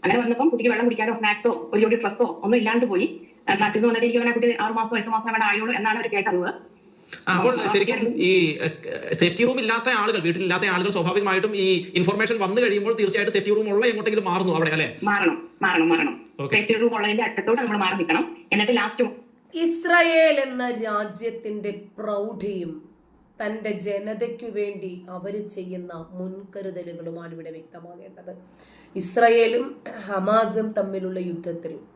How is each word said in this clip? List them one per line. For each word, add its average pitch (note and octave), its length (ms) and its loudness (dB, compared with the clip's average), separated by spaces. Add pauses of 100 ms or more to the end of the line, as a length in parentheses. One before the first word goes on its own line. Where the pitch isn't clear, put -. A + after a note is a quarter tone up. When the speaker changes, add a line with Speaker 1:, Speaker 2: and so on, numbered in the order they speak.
Speaker 1:
അങ്ങനെ A3 180 2
വന്നപ്പം A#3+ 280 2
കുട്ടിക്ക് A#3 220 2
വെള്ളം A3 140 2
കുടിക്കാനോ A3 280 2
സ്നാക്സോ G#3+ 600 -2
ഒരു G#3 80 4
ജോഡി A3+ 140 4
ഡ്രസ്സോ A3 480 -2
ഒന്നും A3 140 4
ഇല്ലാണ്ട് A#3 280 2
പോയി. F#3+ 360 0 (280)
ആ, G3 40 4
നാട്ടിൽ G#3+ 260 2
നിന്ന് A#3 80 4
വന്നിട്ട് A3+ 180 2
എനിക്ക് A#3 140 2
തോന്നുന്നു A#3 200 2
ആ - 20 2
കുട്ടി A#3 220 2
ആറ് A3 100 -2
മാസം A3 240 -2
എട്ട് G#3+ 120 -4
മാസം A3+ 180 -2
അങ്ങോട്ട് A3 180 0
ആയുള്ളൂ A3 300 0
എന്നാണ് G#3+ 240 0
അവർ A3 80 -4
കേട്ടത്. F#3 460 -2 (760)
Speaker 2:
ആ, F#3 80 2
അപ്പോൾ A#3+ 240 2
Speaker 1:
ആ, - 60 -2
Speaker 2:
ശരിക്കും G#3 500 0
ഈ, F3 460 2
ഏ, D#3+ 40 0 (460)
സേഫ്റ്റി F3 320 2
റൂം B3+ 140 0
ഇല്ലാത്ത A#3 340 0
ആളുകൾ, G#3+ 260 0
വീട്ടിലില്ലാത്ത F3+ 440 0
ആളുകൾ F#3 260 2
സ്വാഭാവികമായിട്ടും F#3+ 680 0
ഈ F#3+ 400 2
ഇൻഫർമേഷൻ G#3 440 2
വന്നു G3 220 2
കഴിയുമ്പോൾ G#3 380 2
തീർച്ചയായിട്ടും G3+ 340 2
സേഫ്റ്റി G3+ 200 2
റൂം G#3+ 160 2
ഉള്ള G#3 160 2
എങ്ങോട്ടെങ്കിലും G#3+ 400 0
മാറുന്നു F#3 280 2
അവിടെ, D#3+ 160 2
അല്ലേ? D#3 340 -2
Speaker 1:
മാറണം, G3 460 0 (120)
മാറണം, E3+ 280 2
മാറണം. D3 340 0 (160)
Speaker 2:
ഓക്കെ. C#3+ 160 -2
Speaker 1:
സേഫ്റ്റി A3 220 2
റൂം A#3 180 2
ഉള്ളതിന്റെ G#3 280 0
അറ്റത്തോട്ട് A3 380 0
നമ്മൾ G#3+ 160 -2
മാറി F#3+ 180 0
നിൽക്കണം. F3 420 -2 (140)
എന്നിട്ട് G#3+ 260 2
ലാസ്റ്റ് G#3+ 260 0 (500)
Speaker 3:
ഇസ്രായേൽ E4 840 4
എന്ന B3+ 300 -2
രാജ്യത്തിന്റെ G#3+ 1120 -6 (160)
പ്രൗഢിയും G3+ 920 -6 (560)
തന്റെ G#3+ 260 -6
ജനതയ്ക്കു G#3 760 -6
വേണ്ടി G3 640 -6
അവര് G3 380 -8
ചെയ്യുന്ന F3+ 640 -12
മുൻകരുതലുകളുമാണ് F3+ 1200 -12
ഇവിടെ D#3+ 180 -14
വ്യക്തമാകേണ്ടത്. F3 840 -18 (600)
ഇസ്രായേലും A#3 800 4 (300)
ഹമാസും G#3 680 0
തമ്മിലുള്ള F#3+ 480 -4
യുദ്ധത്തിൽ E3+ 600 -8 (160)